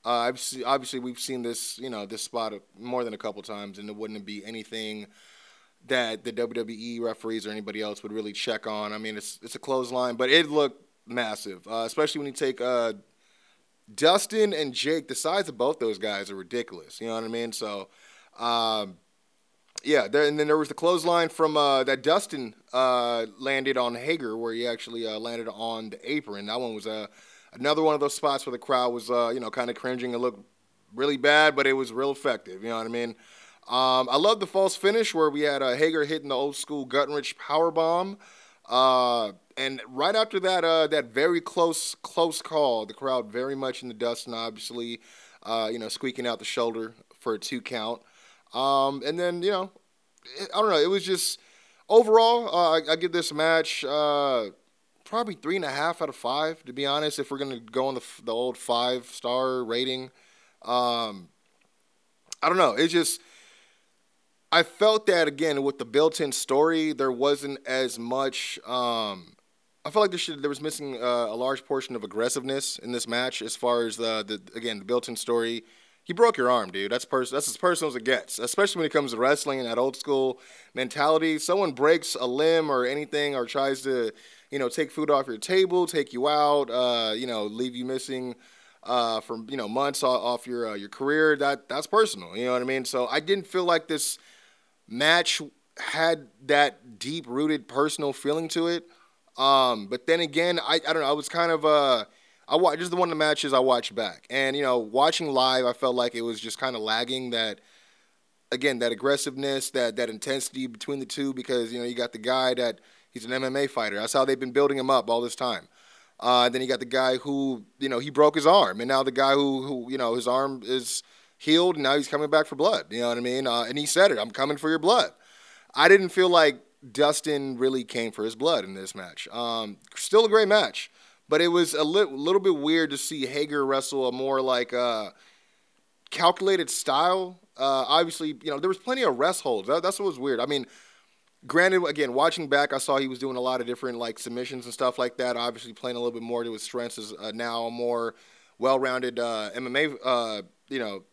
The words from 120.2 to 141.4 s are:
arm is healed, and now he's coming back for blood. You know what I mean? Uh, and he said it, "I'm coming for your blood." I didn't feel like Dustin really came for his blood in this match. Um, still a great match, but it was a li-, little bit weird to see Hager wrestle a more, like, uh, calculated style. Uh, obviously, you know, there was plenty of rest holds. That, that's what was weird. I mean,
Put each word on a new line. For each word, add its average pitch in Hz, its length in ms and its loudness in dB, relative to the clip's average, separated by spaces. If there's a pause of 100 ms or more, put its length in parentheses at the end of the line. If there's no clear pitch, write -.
arm 131 360 0
is 120 400 -4 (340)
healed, 170 380 4
and 147 80 -4
now 135 120 4
he's 147 120 0
coming 147 220 -2
back 156 180 4
for 147 80 -10
blood. 175 340 0
You 113 120 -4
know 120 80 2
what 120 80 0
I 120 40 -4
mean? 127 240 -2
Uh, 120 180 2
and 127 140 -4
he 147 80 -4
said 185 260 6
it, 120 60 0
"I'm 110 140 -4
coming 143 260 -2
for 156 120 -2
your 160 100 2
blood." 175 320 4 (640)
I 151 120 8
didn't 190 220 10
feel 185 200 2
like 156 300 6 (320)
Dustin 143 640 0
really 131 260 0
came 117 280 -4
for 107 120 -6
his 110 120 -4
blood 131 280 0
in 95 100 -12
this 95 220 -12
match. 87 360 -14
Um, 113 460 -6 (180)
still 220 300 4
a 214 40 0
great 214 180 6
match, 190 420 2 (400)
but 156 120 4
it 175 80 4
was 170 260 2
a 151 80 0
li-, 175 280 2
little 165 300 0
bit 185 140 4
weird 156 340 2
to 139 80 -6
see 139 300 -4
Hager 147 380 -2
wrestle 135 420 0
a 123 40 0
more, 135 300 -2
like, 123 320 0
uh, 117 380 -2 (1000)
calculated 180 600 2
style. 180 680 0 (180)
Uh, 135 300 0
obviously, 160 420 0 (140)
you 156 80 -6
know, 143 80 -4
there 180 100 0
was 190 80 -2
plenty 262 260 -4
of 131 160 2
rest 175 220 2
holds. 107 260 -2
That, 165 160 2
that's 190 160 -2
what 202 80 -2
was 143 120 -4
weird. 127 200 0
I 127 80 -2
mean, 143 180 -2 (800)